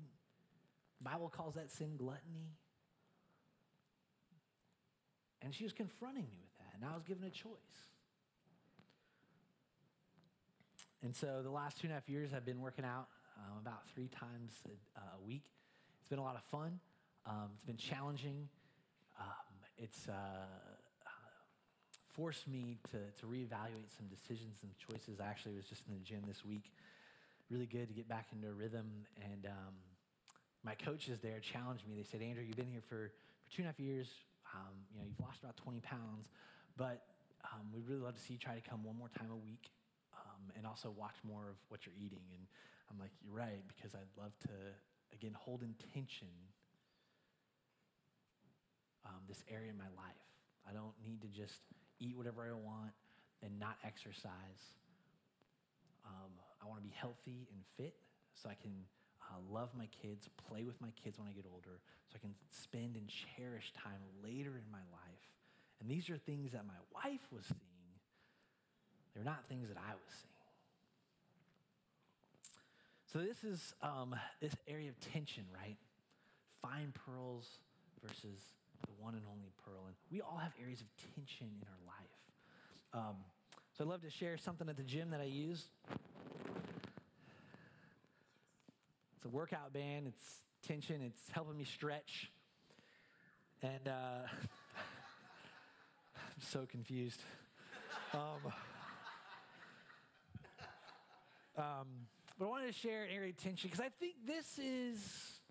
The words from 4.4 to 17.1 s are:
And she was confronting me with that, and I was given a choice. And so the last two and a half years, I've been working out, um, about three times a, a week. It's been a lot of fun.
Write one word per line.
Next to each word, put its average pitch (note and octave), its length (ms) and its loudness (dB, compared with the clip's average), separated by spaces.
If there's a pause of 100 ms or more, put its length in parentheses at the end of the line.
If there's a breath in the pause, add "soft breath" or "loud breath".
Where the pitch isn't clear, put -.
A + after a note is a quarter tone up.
And C#3 120 0
she G#3 120 2
was G3 80 4
confronting A#3 560 2
me F#2+ 100 -8
with - 200 -16
that, F#2+ 160 -12
and G#2+ 100 -2
I D#3 100 2
was E3 80 -2
given F#3 220 0
a F#3 40 0
choice. - 600 -8 (3250 loud breath)
And A#2+ 100 4
so C3+ 300 6
the C3+ 80 4
last C#3+ 260 4
two E3+ 100 4
and D#3+ 40 6
a D#3 40 6
half C3+ 120 2
years, C#3 260 6
I've B2 120 4
been B2+ 160 4
working C3 240 2
out, B2+ 240 4 (280)
um, G#2 220 -2
about A#2+ 300 -2
three B2+ 180 0
times A#2+ 580 -4
a, G#2 340 -8
a F#2+ 220 -6
week. A#2+ 300 -2 (480 loud breath)
It's - 80 -18
been C#3 120 4
a C3+ 40 4
lot C3 140 4
of A2 60 -2
fun. E3 360 2 (460 loud breath)